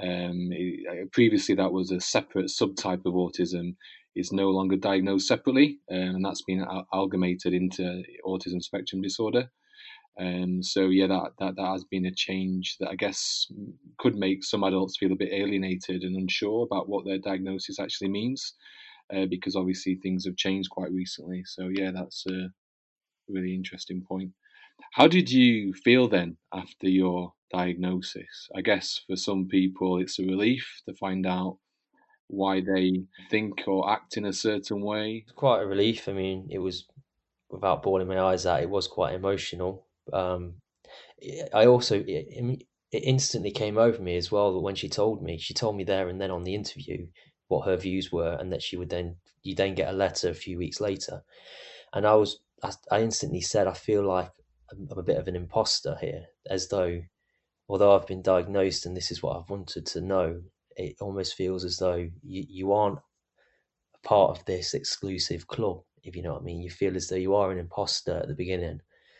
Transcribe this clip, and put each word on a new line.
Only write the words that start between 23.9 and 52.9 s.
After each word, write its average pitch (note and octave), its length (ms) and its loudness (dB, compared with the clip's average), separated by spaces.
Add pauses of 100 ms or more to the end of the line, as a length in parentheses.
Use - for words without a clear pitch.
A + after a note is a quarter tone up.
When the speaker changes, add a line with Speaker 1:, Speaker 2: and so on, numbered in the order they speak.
Speaker 1:
point. F#2+ 260 -6 (600)
How - 140 10
did E3+ 240 6
you A#2+ 420 6
feel A#2+ 360 6
then F2 280 2 (160)
after F#2+ 360 -4
your F2+ 440 4 (200)
diagnosis? F2+ 1040 -4
I F#2+ 40 -4
guess G2 460 2
for A2 100 -4
some F#2+ 300 0
people F#2 520 4
it's F#2 200 -4
a F#2 60 -2
relief G#2+ 440 0 (180)
to G2 80 -10
find F#2+ 320 -2
out F#2 320 -2 (680)
why G2 340 0
they F#2 440 2 (260)
think G#2+ 380 0
or F#2+ 220 2
act - 260 -2
in G#2+ 80 -4
a G2+ 80 -2
certain G2+ 500 -2
way. G#2+ 420 -4
Speaker 2:
It's - 80 -20
quite A#2+ 300 4
a G#2 40 -2
relief. G2+ 420 2
I G2 40 -2
mean, F#2+ 380 -4
it F#2+ 80 -6
was, F2+ 280 -6 (600)
without F#2 340 0
bawling F#2+ 260 2
my F#2+ 100 -2
eyes F#2 280 2
out, F2 160 4
it E2+ 60 -2
was F#2+ 200 -2
quite - 260 0
emotional. F#2+ 720 -4 (260)
Um, F2+ 420 -2 (1000)
I A2 120 8
also, A#2+ 300 6 (100)
it, A#2+ 560 -4 (300)
it - 120 -2
instantly B2+ 460 2
came G#2 280 -2
over A2+ 220 6
me F2+ 160 -2
as F2+ 140 -4
well G2+ 220 4
that F#2 80 0
when G2 140 -2
she F#2 140 -6
told G#2+ 340 0
me, E2+ 160 -6
she - 160 -10
told G#2+ 220 0
me G2 80 -4
there F#2+ 240 0
and F#2 120 -6
then F#2+ 100 -2
on F2 140 -4
the F#2 100 -2
interview - 520 -8 (420)
what D#2+ 180 0
her F#2 100 4
views F#2 360 -2
were, E2+ 260 0
and F#2 140 -6
that E2+ 100 -4
she - 140 -6
would F2 140 -6
then, F2 260 -4 (260)
you F#2+ 120 -6
then F#2+ 200 2
get F#2 140 0
a F#2+ 80 -4
letter F#2+ 320 2
a E2+ 60 -2
few F2+ 240 -8
weeks F2 220 -4
later. G2 420 -4 (720)
And G2+ 120 2
I G#2+ 80 8
was, G#2+ 260 4 (220)
I, G2+ 100 -4 (180)